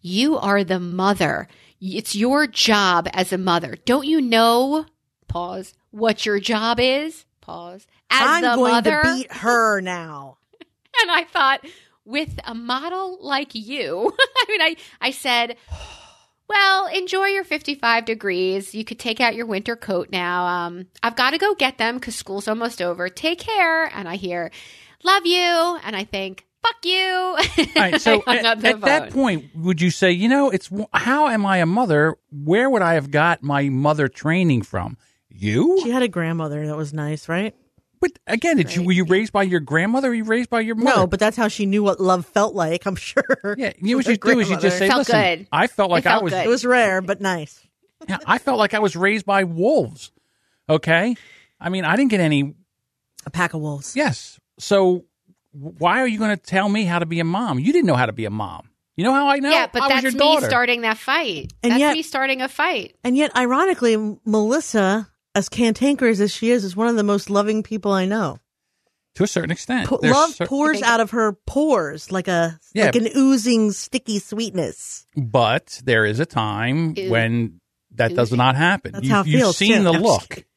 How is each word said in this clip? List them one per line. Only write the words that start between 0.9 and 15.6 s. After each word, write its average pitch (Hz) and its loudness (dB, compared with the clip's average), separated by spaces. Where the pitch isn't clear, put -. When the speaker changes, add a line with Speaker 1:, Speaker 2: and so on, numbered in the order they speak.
Speaker 1:
It's 190 -8
your 269 2
job 190 2
as 185 -2
a 185 -2
mother. 170 -2
Don't 269 0
you 311 2
know," 240 2
pause, 175 -10
"what 220 -2
your 202 0
job 226 0
is?" 277 -2
Pause. 175 -16
"As 254 4
Speaker 2:
I'm 330 4
Speaker 1:
the 240 2
Speaker 2:
going 247 4
Speaker 1:
mother." 214 2
Speaker 2:
to 262 2
beat 254 -6
her 220 2
now. 165 -10
Speaker 1:
<laughs> - -20
And 370 0
I 349 0
thought, 277 0
with 285 -6
a - -12
model 330 -8
like 277 -6
you, 220 -4
<laughs> 508 -6
I 480 2
mean, 415 0
I, 320 0
I 269 -4
said, 240 -2